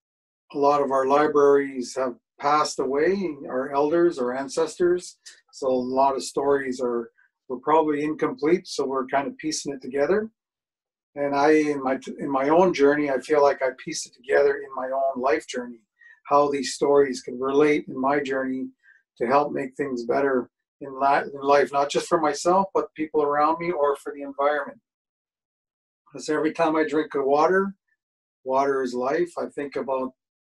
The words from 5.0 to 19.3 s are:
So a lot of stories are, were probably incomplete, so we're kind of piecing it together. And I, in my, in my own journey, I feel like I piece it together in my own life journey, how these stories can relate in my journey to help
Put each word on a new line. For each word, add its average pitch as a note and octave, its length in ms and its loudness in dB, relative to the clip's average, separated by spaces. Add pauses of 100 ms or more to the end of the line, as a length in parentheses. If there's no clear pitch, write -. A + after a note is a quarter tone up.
So - 160 -4
a - 20 2
lot C3 460 2
of B2+ 80 -6
stories C#3 560 -2
are, A#2+ 320 -4 (340)
were B2+ 140 -8
probably D3+ 420 2
incomplete, D#3 640 -2
so - 180 -4
we're C3 220 -4
kind C#3 220 -2
of C3 100 -10
piecing D3+ 340 -8
it C3+ 80 -12
together. D3+ 480 -2 (840)
And C#3+ 220 -2
I, C#3+ 160 4
in D3+ 280 2
my, C3 200 -4 (180)
in D3 100 -6
my C3+ 200 0
own F3 260 6
journey, C#3+ 360 4
I C3 100 -2
feel D3 220 2
like C3+ 200 4
I C3 160 0
piece - 280 -10
it - 60 -20
together C#3 440 2
in - 180 -12
my B2+ 160 -6
own C3+ 320 -2
life B2 240 0
journey, B2 380 -12 (400)
how C#3+ 260 4
these C#3 240 -4
stories C#3+ 480 2
can B2 160 -10
relate C#3+ 480 2
in - 100 -12
my C3+ 220 0
journey C3 540 -4 (460)
to A#2+ 100 -2
help C#3+ 240 2